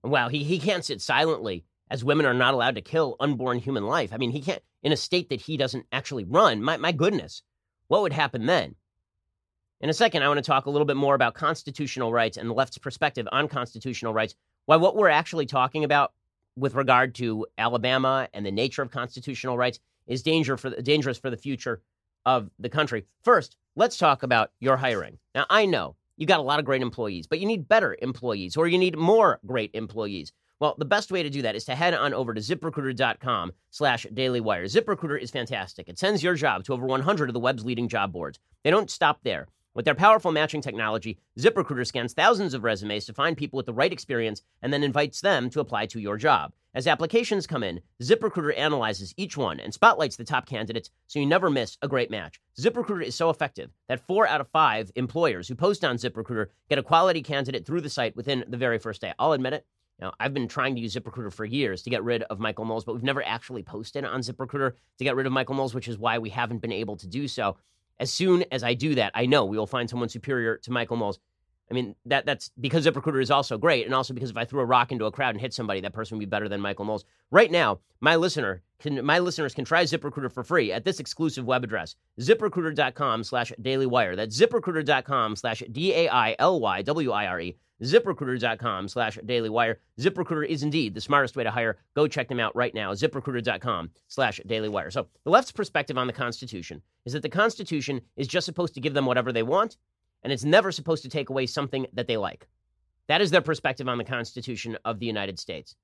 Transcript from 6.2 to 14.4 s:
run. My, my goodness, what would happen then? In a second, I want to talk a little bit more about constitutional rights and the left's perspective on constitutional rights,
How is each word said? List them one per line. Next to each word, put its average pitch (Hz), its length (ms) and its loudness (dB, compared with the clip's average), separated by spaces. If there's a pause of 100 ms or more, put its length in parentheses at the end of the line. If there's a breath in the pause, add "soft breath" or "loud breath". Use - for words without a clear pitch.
run. 123 380 4
My, 147 160 0
my 156 120 0
goodness, 170 520 0 (460)
what 185 120 4
would 170 140 0
happen 135 320 0
then? 139 300 2 (1040)
In 151 80 0
a 156 40 2
second, 170 280 2
I 139 60 4
want 147 100 4
to 135 40 -2
talk 135 220 2
a 143 60 -4
little 147 160 2
bit 139 100 2
more 139 180 4
about 123 200 2
constitutional 139 800 -4
rights 117 260 0
and 117 100 -6
the 117 60 -4
left's 127 240 0
perspective 131 520 -4
on 143 180 0
constitutional 123 680 -6
rights, 110 200 0 (300)